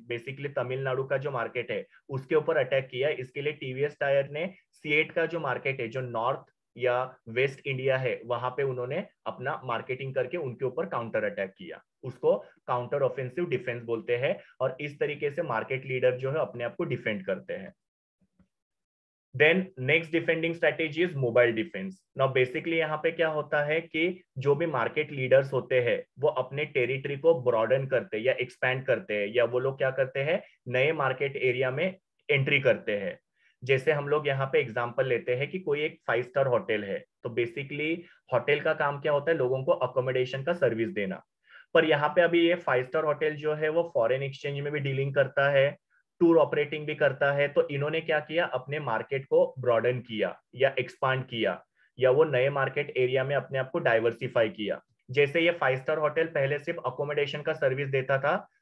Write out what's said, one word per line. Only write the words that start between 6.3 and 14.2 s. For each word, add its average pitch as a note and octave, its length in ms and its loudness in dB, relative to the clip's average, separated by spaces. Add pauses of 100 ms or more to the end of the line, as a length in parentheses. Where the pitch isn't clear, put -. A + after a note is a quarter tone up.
या B2 380 0 (140)
west C3+ 380 -2
India C3 300 0
है, B2+ 280 -2
वहां A#2+ 260 -2
पे C#3+ 120 -4
उन्होंने C3 420 -4 (200)
अपना - 400 -6
marketing C3 500 -6
करके D#3+ 220 -2
उनके C3+ 280 -6
ऊपर D3 200 -2
counter A2+ 380 -4
attack G2 340 -4
किया। D#2+ 260 -14 (200)
उसको D#3 420 0 (220)
counter B2 340 -2
offensive C3 480 -2
defense A#2+ 340 -4
बोलते A#2 340 -2
हैं D3+ 220 -2 (200)